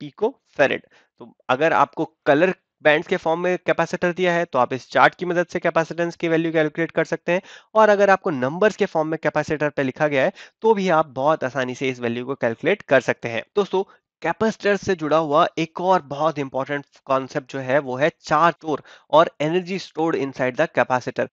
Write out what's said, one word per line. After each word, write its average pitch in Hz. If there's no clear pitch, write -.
picofarad। -
तो 120
अगर 147
आपको 147
कलर 165
बैंड्स 151
के 185
फॉर्म 165
में 180
कैपेसिटर 170
दिया 180
है 170
तो 131
आप 123
इस -
चार्ट 143
की 180
मदद 175
से 180
कैपेसिटेंस 165
की 170
वैल्यू 165
कैलकुलेट 156
कर 160
सकते -
हैं, 185
और 220
अगर 202
आपको 190
नंबर्स 156
के -
फॉर्म 156
में 160
कैपेसिटर 151
पे 143
लिखा 143
गया 139
है 185
तो 220
भी 190
आप 160
बहुत 147
आसानी 127
से 131
इस 123
वैल्यू 120
को 135
कैलकुलेट 135
कर 131
सकते 123
हैं। 113
दोस्तों, 190
कैपेसिटर 202
से 196
जुड़ा 151
हुआ 160
एक 160
और 180
बहुत 147
इंपॉर्टेंट 135
कॉन्सेप्ट 135
जो 135
है 131
वो 127
है 151
चार्ज 156
स्टोर 156
और 160
energy 175
stored 160
inside 127
the 160
capacitor। 123